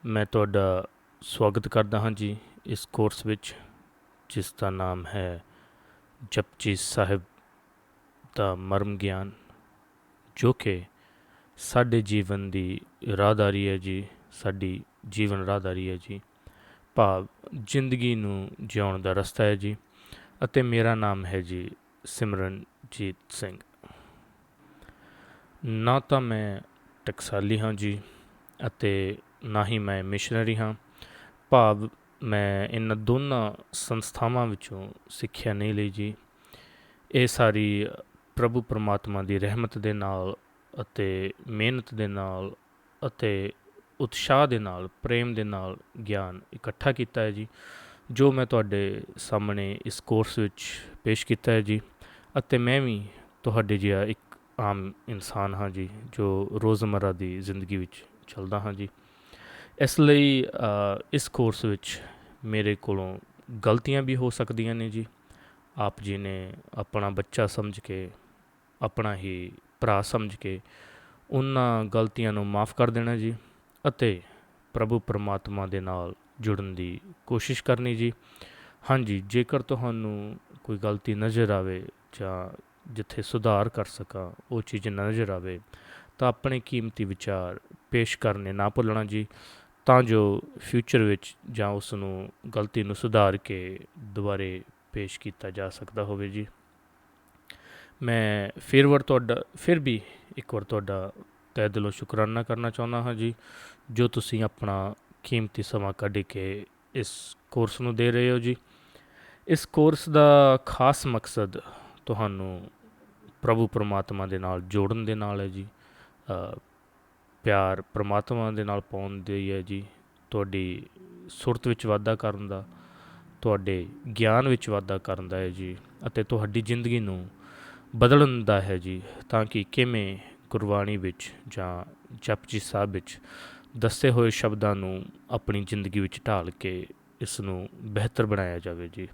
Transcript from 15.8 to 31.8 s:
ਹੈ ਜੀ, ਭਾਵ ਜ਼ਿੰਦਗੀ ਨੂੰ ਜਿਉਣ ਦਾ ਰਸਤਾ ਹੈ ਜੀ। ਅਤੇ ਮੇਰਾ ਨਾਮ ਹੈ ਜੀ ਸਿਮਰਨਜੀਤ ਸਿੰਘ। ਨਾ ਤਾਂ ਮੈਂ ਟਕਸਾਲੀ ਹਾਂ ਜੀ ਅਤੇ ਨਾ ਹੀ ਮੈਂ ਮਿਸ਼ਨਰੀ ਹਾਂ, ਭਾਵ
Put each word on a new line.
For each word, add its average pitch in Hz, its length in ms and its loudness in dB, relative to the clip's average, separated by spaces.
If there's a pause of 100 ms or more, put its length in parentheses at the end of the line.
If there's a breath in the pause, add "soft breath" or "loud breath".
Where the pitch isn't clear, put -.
ਹੈ 92 60 -6
ਜੀ, 98 240 -12 (760 soft breath)
ਭਾਵ 95 320 6 (380)
ਜ਼ਿੰਦਗੀ 123 500 2
ਨੂੰ 101 360 -2 (100)
ਜਿਉਣ 101 420 -2
ਦਾ 95 100 0
ਰਸਤਾ 98 320 2
ਹੈ 104 120 4
ਜੀ। 101 200 -4 (680 loud breath)
ਅਤੇ 131 180 4
ਮੇਰਾ 117 320 4
ਨਾਮ 101 300 0
ਹੈ 92 160 -2
ਜੀ 90 300 -8 (340)
ਸਿਮਰਨਜੀਤ 95 1120 -6 (120)
ਸਿੰਘ। 95 300 -10 (2000 loud breath)
ਨਾ 117 360 2
ਤਾਂ 135 200 2
ਮੈਂ 107 400 -2 (440)
ਟਕਸਾਲੀ 104 540 -2
ਹਾਂ 110 160 0
ਜੀ 101 260 -2 (680 loud breath)
ਅਤੇ 98 500 0 (280)
ਨਾ 107 220 0
ਹੀ 110 120 -2
ਮੈਂ 98 260 -2
ਮਿਸ਼ਨਰੀ 110 520 -2
ਹਾਂ, 110 180 -2 (760 loud breath)
ਭਾਵ 110 380 8 (340)